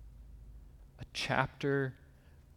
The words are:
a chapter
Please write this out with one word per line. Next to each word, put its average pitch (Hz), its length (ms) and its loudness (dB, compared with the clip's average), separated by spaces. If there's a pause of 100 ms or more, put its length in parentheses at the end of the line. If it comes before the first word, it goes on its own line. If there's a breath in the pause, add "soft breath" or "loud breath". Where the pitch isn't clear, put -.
(1000)
a - 140 -10
chapter 135 840 4 (600 soft breath)